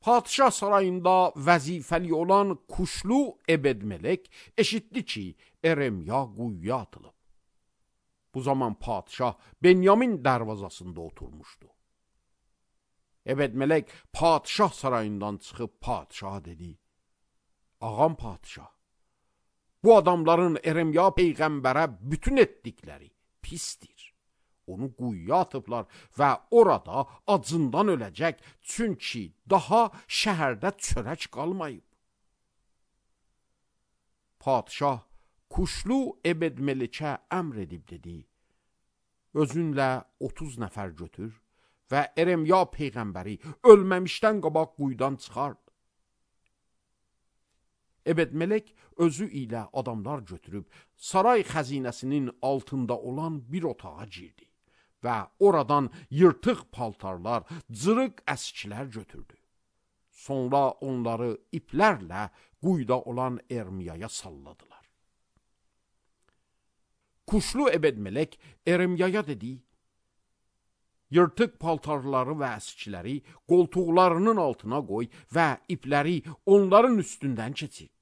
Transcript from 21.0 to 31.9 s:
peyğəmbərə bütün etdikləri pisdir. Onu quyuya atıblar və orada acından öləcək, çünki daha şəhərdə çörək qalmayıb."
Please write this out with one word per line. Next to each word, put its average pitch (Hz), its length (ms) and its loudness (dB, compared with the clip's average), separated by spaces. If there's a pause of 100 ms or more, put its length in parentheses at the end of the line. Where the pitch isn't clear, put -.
peyğəmbərə 147 960 0
bütün 156 360 -2
etdikləri - 720 0 (300)
pisdir. - 760 -16 (520)
Onu 110 280 -10
quyuya 113 400 -4
atıblar 120 500 -4 (320)
və 139 240 2 (100)
orada 139 560 4 (200)
acından 165 600 0
öləcək, 139 520 -4 (220)
çünki - 760 -8 (140)
daha 196 420 4 (160)
şəhərdə 151 680 -2
çörək - 520 -4
qalmayıb." 151 580 -8 (2500)